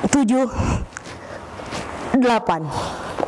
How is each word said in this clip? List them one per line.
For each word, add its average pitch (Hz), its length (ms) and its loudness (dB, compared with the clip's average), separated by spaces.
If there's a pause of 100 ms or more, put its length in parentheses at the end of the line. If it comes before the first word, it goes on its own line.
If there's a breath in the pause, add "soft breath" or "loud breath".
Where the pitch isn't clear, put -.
(120)
tujuh, 262 320 6 (1800 loud breath)
delapan. 208 480 4 (600 loud breath)